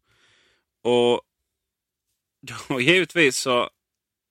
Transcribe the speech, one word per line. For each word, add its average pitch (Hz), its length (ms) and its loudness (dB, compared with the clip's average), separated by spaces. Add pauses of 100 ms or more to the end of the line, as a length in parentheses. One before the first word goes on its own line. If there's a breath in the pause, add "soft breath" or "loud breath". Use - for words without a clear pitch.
(840)
Och 120 360 2 (1200)
då, 123 400 -8
<laughs> - 0 -
givetvis 160 560 2
så, 123 320 -2 (600)